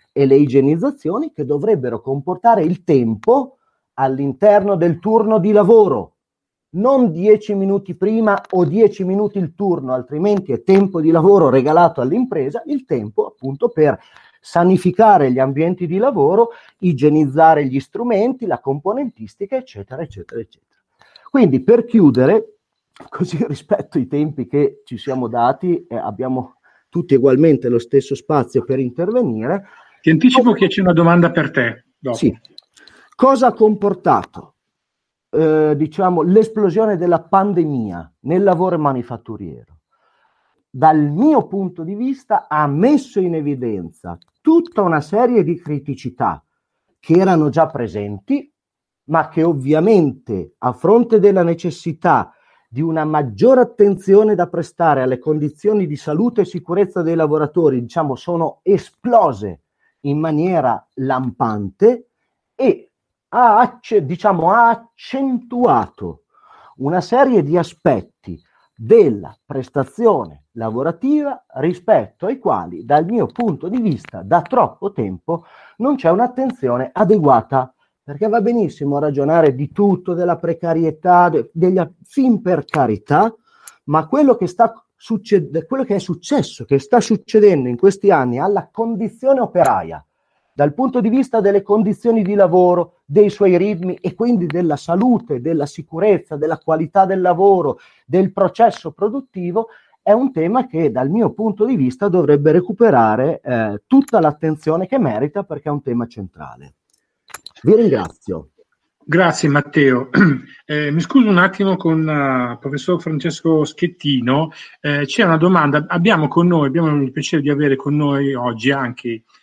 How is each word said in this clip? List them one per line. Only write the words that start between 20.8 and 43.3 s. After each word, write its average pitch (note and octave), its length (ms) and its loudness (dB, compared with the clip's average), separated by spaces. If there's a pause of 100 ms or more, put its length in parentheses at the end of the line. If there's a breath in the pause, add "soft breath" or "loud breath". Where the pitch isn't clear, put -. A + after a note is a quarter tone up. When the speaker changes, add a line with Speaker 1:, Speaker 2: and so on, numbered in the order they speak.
Speaker 1:
Quindi D#3 320 2
per A#3 240 2
chiudere, D#3 720 2 (520)
così - 320 -6
<laughs> A#3+ 60 -2
rispetto - 500 -4
ai B2 100 -4
tempi C#3+ 400 -6
che C#3+ 380 -2
ci B2 120 -14
siamo C3 300 -6
dati, C3 600 -2
eh, A#2+ 80 -12
abbiamo B2 640 -8 (320)
tutti E3+ 260 -2
ugualmente C3+ 540 4
lo A#2+ 100 2
stesso C#3 360 -2
spazio C3+ 480 -2
per C3+ 160 -4
intervenire. E3 840 -4 (360 soft breath)
Speaker 2:
Ti - 80 0
anticipo A#3+ 440 4
che F#3+ 140 0
c'è G3 140 -2
una F3+ 120 2
domanda E3+ 380 4
per E3 200 -2
te A#2+ 340 -4 (120)
dopo. B2+ 200 -8
Speaker 1:
Sì. A#2+ 200 -2 (800 soft breath)
Cosa C4 320 2
ha A3 60 2
comportato, G3 1000 -2 (760)
eh, D#3 460 0
diciamo, E3 460 -2
l'esplosione G#3 760 2
della E3+ 240 0
pandemia D3 1000 -2
nel F3 220 -2
lavoro F3+ 360 0
manifatturiero? A2 1000 -8 (880)
Dal D#3 300 2
mio F3 480 0
punto F#3+ 360 -8
di F#3 120 -10
vista B3 520 -4
ha D3+ 200 -2
messo G3+ 520 0
in F3 160 -2